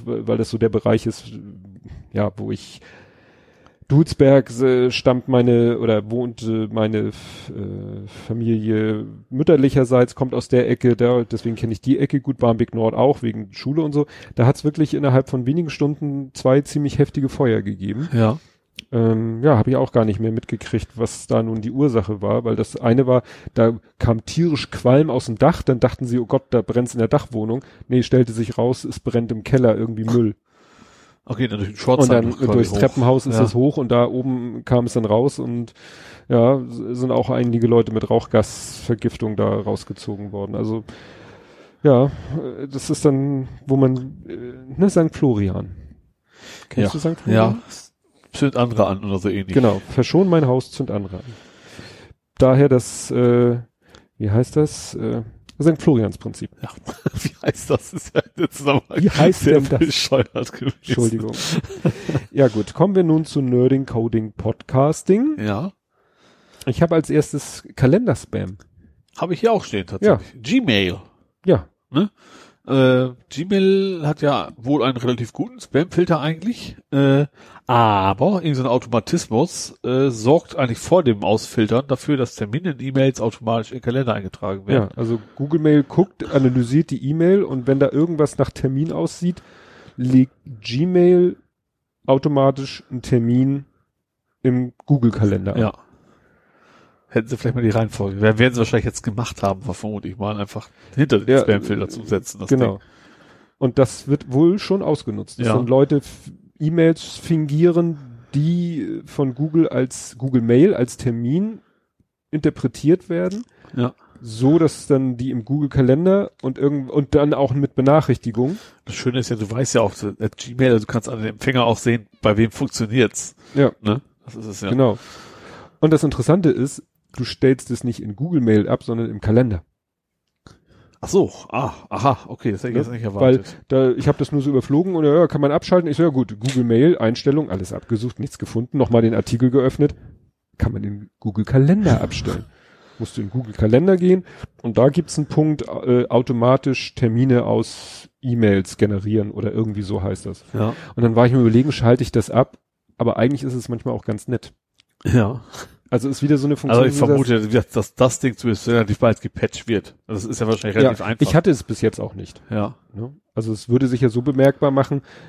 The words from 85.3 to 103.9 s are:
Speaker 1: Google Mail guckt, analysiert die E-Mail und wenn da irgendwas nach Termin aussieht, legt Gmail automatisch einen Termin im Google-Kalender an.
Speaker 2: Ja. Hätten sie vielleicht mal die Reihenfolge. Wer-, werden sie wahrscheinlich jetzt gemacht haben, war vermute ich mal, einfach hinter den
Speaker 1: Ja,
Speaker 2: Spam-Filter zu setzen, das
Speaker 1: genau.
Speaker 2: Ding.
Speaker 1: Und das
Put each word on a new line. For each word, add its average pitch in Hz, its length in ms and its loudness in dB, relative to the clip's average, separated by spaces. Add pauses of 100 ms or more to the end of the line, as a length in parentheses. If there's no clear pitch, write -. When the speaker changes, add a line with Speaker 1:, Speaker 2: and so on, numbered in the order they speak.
Speaker 1:
Google 147 240 -2
Mail 151 240 4
guckt, - 480 -2
analysiert 127 600 2
die 135 120 -8
E-Mail 165 400 2
und 127 220 -6
wenn 135 140 2
da 139 100 4
irgendwas 151 480 0
nach - 140 0
Termin 139 400 -4
aussieht, 170 500 -4 (560)
legt 127 360 4 (120)
Gmail 175 920 2 (680)
automatisch 135 880 0
einen 123 100 -8
Termin 131 640 0 (800)
im 123 300 0 (120)
Google-Kalender 104 680 2
an. 113 60 0
Speaker 2:
Ja. 104 120 0 (1300)
Hätten 113 200 -2
sie 131 80 -6
vielleicht 120 200 -4
mal 123 80 -2
die 113 60 2
Reihenfolge. 101 520 -2
Wer-, 110 180 2
werden 123 140 4
sie 120 60 -4
wahrscheinlich 110 260 0
jetzt - 180 -8
gemacht 113 400 -6
haben, 98 240 -2
war 92 60 -8
vermute 107 340 -10
ich 95 100 -12
mal, 104 220 -6
einfach 101 300 -10 (260)
hinter 131 240 2
den 101 80 -4
Speaker 1:
Ja, 131 140 6
Speaker 2:
Spam-Filter 101 480 0
zu 113 160 -14
setzen, 101 340 -4
das 98 80 -10
Speaker 1:
genau. 117 300 2
Speaker 2:
Ding. - 100 -20 (720)
Speaker 1:
Und 131 220 -2
das - 280 -2